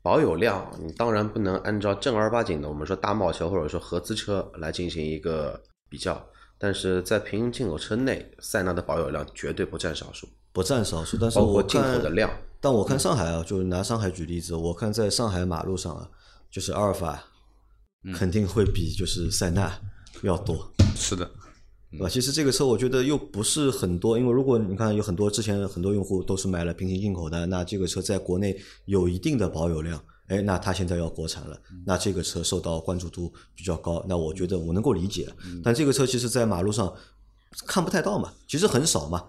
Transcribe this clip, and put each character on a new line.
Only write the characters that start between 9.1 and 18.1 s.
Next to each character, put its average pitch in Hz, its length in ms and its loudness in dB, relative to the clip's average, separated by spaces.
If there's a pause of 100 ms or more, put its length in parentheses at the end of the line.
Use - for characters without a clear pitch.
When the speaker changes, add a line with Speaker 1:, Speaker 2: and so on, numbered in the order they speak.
Speaker 1:
量 73 240 -6
绝 - 180 -6
对 95 140 -2
不 80 100 -10
占 80 160 -4
少 71 200 -10
数。 - 160 -16 (240)
Speaker 2:
不 92 100 0
占 120 220 2
少 82 200 -2
数， - 160 -4
但 113 80 4
是 107 120 4
我 107 40 8
看 - 20 4
Speaker 1:
包 101 60 4
括 101 120 6
进 - 160 2
口 127 220 2
的 73 80 0
量。 98 200 2 (320)
Speaker 2:
但 139 80 4
我 110 140 4
看 135 140 2
上 175 180 2
海 95 80 2
啊， 82 180 0
就 95 200 0
拿 92 200 0
上 113 160 0
海 101 120 0
举 85 160 -6
例 85 120 -4
子， 85 160 -6
我 85 200 0
看 107 180 -2
在 107 160 2
上 110 220 0
海 90 160 0
马 82 160 -2
路 92 120 -2
上 85 220 -6
啊， 82 100 -12 (440)
就 98 100 -8
是 90 120 -4
阿 85 100 0
尔 101 100 4
法 82 320 -4 (800)
Speaker 3:
嗯。 95 80 -8